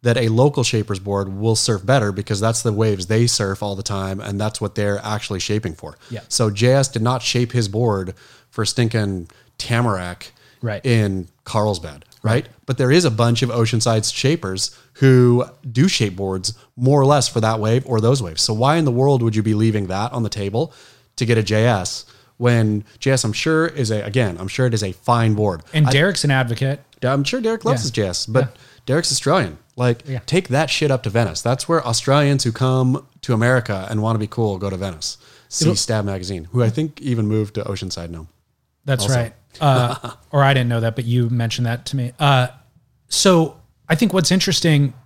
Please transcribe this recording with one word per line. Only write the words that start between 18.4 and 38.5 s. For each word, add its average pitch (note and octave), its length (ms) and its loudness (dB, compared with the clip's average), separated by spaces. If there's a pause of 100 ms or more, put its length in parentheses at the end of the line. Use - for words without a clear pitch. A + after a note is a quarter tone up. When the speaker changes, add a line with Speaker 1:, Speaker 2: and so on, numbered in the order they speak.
Speaker 1:
So A2+ 120 0
why C3 220 2
in E3 80 0
the C3+ 80 2
world C3 300 4
would A2+ 120 0
you G#2+ 80 0
be G#2+ 120 2
leaving G#2 340 0
that G2+ 240 -4
on B2 100 -4
the G#2+ 60 -4
table G#2+ 440 -4 (440)
to B2 100 -2
get A2+ 100 4
a A2 60 2
J G#2+ 240 2
S G2+ 380 -2 (320)
when A2 480 2 (160)
J C#3 100 0
S, C3 140 0
I'm G#2+ 80 -2
sure, D#3+ 340 0
is C#3 240 -4
a, G#2+ 140 -2
again, G#2+ 340 -2
I'm F#2 80 -8
sure B2+ 220 0
it A#2 40 0
is G#2+ 120 -2
a F#2+ 80 -6
fine A2+ 420 2
board. G2+ 280 -2 (120)
Speaker 2:
And D3+ 140 4
Speaker 1:
I - 20 2
Speaker 2:
Derek's D#3+ 320 2
an D3 80 0
advocate C3 480 -2 (240)
Speaker 1:
I'm C#3 220 0
sure B3+ 160 -4
Derek A3 240 -4
loves A#3 160 2
Speaker 2:
Yeah. - 20 -4
Speaker 1:
his C3 80 -4
J A2 180 -2
S, - 180 -6
but B2+ 180 2
Speaker 2:
Yeah. - 160 -12 (260)
Speaker 1:
Derek's D3 260 0
Australian. C3 460 0 (180)
Like, B2 300 0
Speaker 2:
Yeah. C3 200 -8
Speaker 1:
take F#3 220 0
that C#3+ 220 0
shit D3+ 200 0
up C3 140 0
to G#2+ 60 -2
Venice. G2 300 0
That's B2 280 -2
where E3 180 0
Australians C#3 580 2
who A#2+ 80 0
come C3 520 0 (180)
to B2+ 100 -2
America A2+ 580 0
and G#2+ 120 -2
wanna A2+ 160 0
be G#2+ 80 -4
cool G#2+ 320 -2
go G2 120 -4
to F#2+ 60 -6
Venice. F2+ 400 -8 (320)
See - 160 -4
Speaker 2:
It'll A2+ 120 2
Speaker 1:
Stab A2 280 -2
Magazine, F#2 480 -6
who B2 100 2
I A2 80 4
think D3+ 300 -4
even A#2 260 -2
moved G#2+ 280 -2
to G#2+ 100 -4
Oceanside F#2 460 -8
now. D#2+ 160 -12 (580)